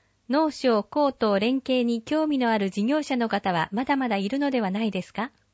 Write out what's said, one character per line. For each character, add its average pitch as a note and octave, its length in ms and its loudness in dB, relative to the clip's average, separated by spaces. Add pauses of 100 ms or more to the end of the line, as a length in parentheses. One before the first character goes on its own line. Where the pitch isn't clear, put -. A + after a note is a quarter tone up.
(300)
農 D4+ 200 2
商 A3+ 320 2
工 C#4+ 300 0
等 G#3 260 0
連 B3 220 0
携 B3+ 220 0
に A#3 180 0
興 D#4 260 0
味 D4 120 0
の A#3+ 120 2
あ A3 60 2
る G3 140 0
事 G3+ 140 -2
業 D4 180 0
者 C#4 160 -2
の A#3 100 0
方 G3+ 240 -2
は D#3+ 180 0
ま A3+ 140 -2
だ C#4+ 120 0
ま C4 120 0
だ G#3+ 80 0
い G3 100 -2
る B3+ 120 -2
の C#4+ 120 0
で B3+ 120 0
は F#3+ 80 -2
な G#3 120 -4
い A3 80 0
で F#3+ 120 -2
す - 100 -20
か？ A#3 180 -6 (220)